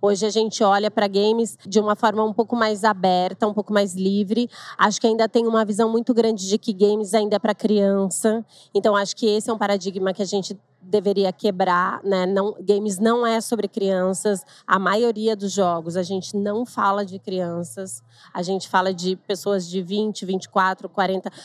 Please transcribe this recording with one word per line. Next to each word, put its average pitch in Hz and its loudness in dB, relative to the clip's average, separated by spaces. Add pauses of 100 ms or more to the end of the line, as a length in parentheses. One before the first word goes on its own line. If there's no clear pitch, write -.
hoje 202 2
a 208 0
gente 220 0
olha 202 2
pra 208 0
games 214 0
de 202 0
uma 208 2
forma 214 2
um 220 0
pouco 233 -2
mais 214 0
aberta, 185 2
um 202 0
pouco 208 -4
mais 202 2
livre. 202 0 (300)
Acho 208 2
que 240 4
ainda 226 2
tem 233 2
uma 220 2
visão 220 2
muito 233 0
grande 220 2
de 208 0
que 226 -4
games 202 2
ainda 208 2
é - 0
pra 208 0
criança. 208 0 (300)
Então, 208 2
acho 202 -2
que 240 -2
esse 214 0
é - 0
um 214 -4
paradigma 190 -2
que 208 -4
a 185 -4
gente 190 -4 (220)
deveria 190 0
quebrar, 185 0
né? 190 0
Não, 196 0
games 202 0
não 233 2
é 226 0
sobre 208 -2
crianças. 190 -2 (200)
A 190 2
maioria 214 0
dos 196 -4
jogos, 170 0
a 185 0
gente 185 -6
não 208 -2
fala 208 0
de 190 -12
crianças. 180 -8 (300)
A 180 -6
gente 185 -4
fala 185 0
de 180 -4
pessoas 190 -4
de 185 -4
vinte, 208 -4
vinte 185 -4
e - -18
quatro, 190 0
quarenta. 190 -2 (140)